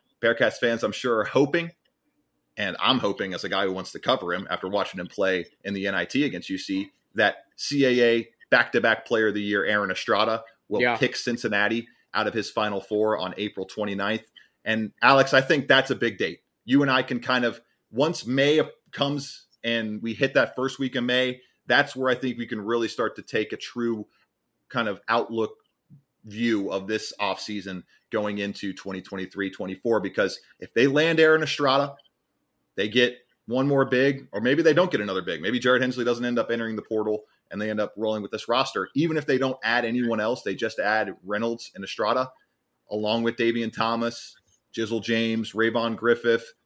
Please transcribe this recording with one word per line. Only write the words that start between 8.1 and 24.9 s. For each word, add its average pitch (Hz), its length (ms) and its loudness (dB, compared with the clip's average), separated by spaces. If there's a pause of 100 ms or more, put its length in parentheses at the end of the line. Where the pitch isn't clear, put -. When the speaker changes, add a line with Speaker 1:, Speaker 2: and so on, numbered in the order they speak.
Speaker 1:
back-to-back 117 560 4
player 110 220 2
of 101 60 0
the 104 60 -2
year, 104 240 0
Aaron 101 280 0
Estrada, 110 500 0 (260)
will 101 140 0
Speaker 2:
Yeah. 120 140 2
Speaker 1:
pick 123 180 0
Cincinnati 113 720 -2 (260)
out 107 140 0
of 101 80 -4
his 107 160 -4
Final 104 300 -2
Four 107 360 0
on 90 220 -2
April 101 280 -6
twenty-ninth. 104 640 -4 (360)
And 110 260 -2 (100)
Alex, 135 320 6
I 131 80 8
think 139 280 2
that's 135 240 4
a 117 40 0
big 107 220 -2
date. 87 220 -4 (240)
You 135 180 4
and 139 80 2
I 131 140 2
can 123 160 -4
kind 123 240 0
of, 117 160 -2 (320)
once 139 340 -2
May 139 340 4 (300)
comes 143 560 -4 (160)
and 113 400 -4
we 113 120 -4
hit 135 200 0
that 123 220 2
first 131 240 -4
week 131 160 -2
of 120 80 -2
May, 127 360 0 (260)
that's 139 280 4
where 131 160 0
I 123 60 2
think 123 220 -4
we 117 80 -6
can 110 140 -6
really 113 280 0
start 110 280 -2
to - 60 -14
take 110 300 -2
a 110 40 -8
true 117 480 -4 (640)
kind 117 180 -2
of 101 220 -6